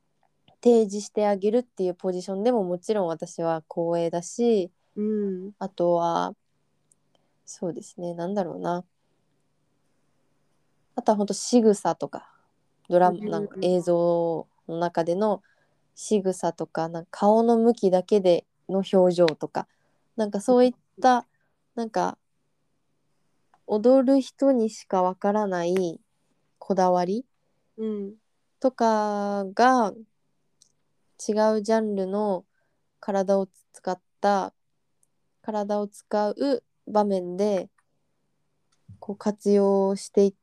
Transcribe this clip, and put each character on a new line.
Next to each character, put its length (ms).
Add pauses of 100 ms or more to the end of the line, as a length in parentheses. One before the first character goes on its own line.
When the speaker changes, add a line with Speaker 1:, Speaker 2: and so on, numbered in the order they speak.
(640)
Speaker 1:
提 260
示 120
し 80
て 180
あ 80
げ 160
る 80
っ 40
て 200
い 60
う 60
ポ 160
ジ 100
シ 100
ョ 40
ン 80
で 80
も 120
も 160
ち 140
ろ 100
ん 40
私 360
は 260
光 360
栄 40
だ 120
し、 500 (240)
Speaker 2:
う 60
ん。 580
Speaker 1:
あ 100
と 240
は、 400 (1120)
そ 240
う 40
で 100
す 160
ね、 140
な 140
ん 60
だ 100
ろ 120
う 40
な。 260 (2000)
あ 60
と 100
は 60
ほ 60
ん 20
と 80
仕 280
草 340
と 120
か、 220 (600)
ド 100
ラ 120
マ、 60
Speaker 2:
う 40
ん。 80
Speaker 1:
な 100
ん 80
か 140
映 200
像 680 (200)
の 100
中 260
で 120
の 260 (540)
仕 260
草 320
と 140
か、 220
な 120
ん 40
か 60
顔 320
の 140
向 160
き 180
だ 120
け 180
で 240 (240)
の 140 (100)
表 200
情 120
と 220
か、 200 (480)
な 120
ん 40
か 80
そ 200
う 60
い 40
っ 40 (280)
た、 160
Speaker 2:
う 40
ん。 20 (520)
Speaker 1:
な 100
ん 40
か、 280 (1500)
踊 400
る 160
人 300
に 180
し 160
か 160
わ 140
か 160
ら 160
な 180
い 340 (600)
こ 160
だ 160
わ 140
り 200 (520)
Speaker 2:
う 80
ん。 280 (460)
Speaker 1:
と 120
か 840
が、 400 (1300)
違 60 (260)
う 40
ジ 120
ャ 60
ン 160
ル 100
の 400 (540)
体 400
を 80 (240)
使 200
っ 80 (200)
た、 340 (880)
体 380
を 80
使 420
う 340 (240)
場 160
面 340
で、 320 (1300)
こ 140
う、 40
活 340
用 440
し 140
て 140
い 60
っ 140